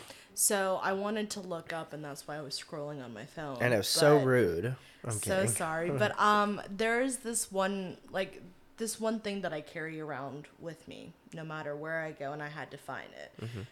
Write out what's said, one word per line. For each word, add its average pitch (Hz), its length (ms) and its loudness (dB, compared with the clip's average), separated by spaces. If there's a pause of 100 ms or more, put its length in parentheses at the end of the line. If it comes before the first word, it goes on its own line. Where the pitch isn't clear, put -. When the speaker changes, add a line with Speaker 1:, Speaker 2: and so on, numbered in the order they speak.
(340)
Speaker 1:
So 190 480 2
I 185 120 2
wanted 208 360 -2
to 208 100 -6
look 170 320 -6
up, 160 200 -6
and 151 120 -8
that's 143 220 -10
why 147 100 -6
I 156 40 -6
was 139 200 -6
scrolling 147 440 -8
on 120 80 -10
my 110 140 -10
phone. 143 360 -8
Speaker 2:
I 123 60 4
know, 110 140 4
so 147 360 8
Speaker 1:
But 135 80 6
Speaker 2:
rude. 117 480 6 (300)
I'm 117 80 -4
Speaker 1:
so 107 240 0
Speaker 2:
kidding. 196 140 4
Speaker 1:
sorry. 165 400 0
Speaker 2:
<laughs> 143 80 0
Speaker 1:
But, 208 200 2
um, 208 420 6 (140)
there 226 280 2
is 262 160 0
this 226 340 -2
one, 190 460 0 (120)
like, 190 320 -4 (360)
this 220 200 -4
one 220 220 0
thing 202 220 -4
that 170 100 -2
I 151 80 -4
carry 160 400 -8
around 143 460 -6 (120)
with - 300 -12
me, 107 240 -14 (220)
no 160 100 -8
matter 156 320 -6
where 160 260 -2
I 160 100 -4
go, 143 200 -6
and 151 100 -6
I 147 60 -6
had 147 220 -10
to 139 80 -12
find 104 340 -10
it. - 320 -12
Speaker 2:
Mm-hmm. 117 160 -6 (120)